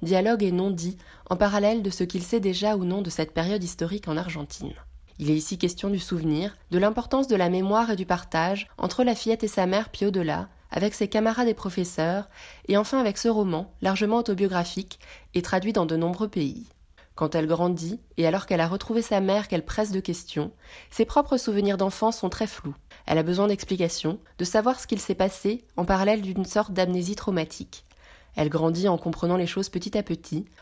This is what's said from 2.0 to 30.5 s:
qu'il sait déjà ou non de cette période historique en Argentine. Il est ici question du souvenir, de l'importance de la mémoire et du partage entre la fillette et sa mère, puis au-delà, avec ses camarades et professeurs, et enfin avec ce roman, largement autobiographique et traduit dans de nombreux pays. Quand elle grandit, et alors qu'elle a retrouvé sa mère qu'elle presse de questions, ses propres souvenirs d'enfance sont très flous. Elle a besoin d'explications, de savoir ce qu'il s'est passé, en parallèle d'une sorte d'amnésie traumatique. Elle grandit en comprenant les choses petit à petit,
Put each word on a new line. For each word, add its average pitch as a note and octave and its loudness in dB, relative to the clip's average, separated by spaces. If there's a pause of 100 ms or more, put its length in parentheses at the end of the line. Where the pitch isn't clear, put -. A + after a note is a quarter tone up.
qu'il F3 -4
sait A#3 0
déjà G3 0
ou F#3 -2
non F#3 0
de F3 -4
cette D#3 -4
période F3+ 0
historique F3 -4
en D#3 -2
Argentine. D#3+ -8 (460)
Il D3 0
est D#3 4
ici E3 -2
question F3+ -2
du G3 0
souvenir, E3 -2 (140)
de F3 2
l'importance A#3 2
de A3 4
la F3 4
mémoire G3+ 2
et G#3 0
du F3+ -4
partage F3+ 0 (100)
entre B3 0
la A#3+ 4
fillette A3+ 0
et G#3 2
sa F#3+ 2
mère, G3+ 0
puis - -2
au-delà, F3 0 (220)
avec G#3 0
ses G3+ 0
camarades A3 2
et G#3+ 4
professeurs, F3+ -2 (400)
et G3 4
enfin G#3+ 2
avec G#3 0
ce A#3 0
roman, G3 0 (100)
largement G3+ 2
autobiographique F#3+ -2 (360)
et F3+ 0
traduit F#3+ 0
dans F3+ 2
de D#3+ 0
nombreux F3+ 0
pays. D#3 -4 (480)
Quand D#3 -2
elle D#3+ 2
grandit, E3+ 0 (200)
et E3 4
alors F#3 0
qu'elle F3 2
a E3 2
retrouvé G#3 -2
sa G#3 2
mère G3 0
qu'elle E3 -2
presse G#3+ -2
de F#3+ -2
questions, E3+ -4 (380)
ses A3+ 2
propres C#4+ 4
souvenirs G3+ 0
d'enfance G3 0
sont F#3 -2
très G#3+ -4
flous. - -8 (320)
Elle D#3 2
a D#3+ 4
besoin F3+ 2
d'explications, F#3 -2 (180)
de E3+ -4
savoir A3+ 2
ce - -10
qu'il G#3+ -2
s'est - -2
passé, G3 -2 (140)
en F3 0
parallèle G3 2
d'une F#3+ -2
sorte G#3 -2
d'amnésie F3+ 0
traumatique. - -4 (480)
Elle D3+ 0
grandit E3 2
en F3 4
comprenant F3 0
les F3 0
choses G3 -4
petit F#3 -4
à G#3 0
petit, E3 -6 (180)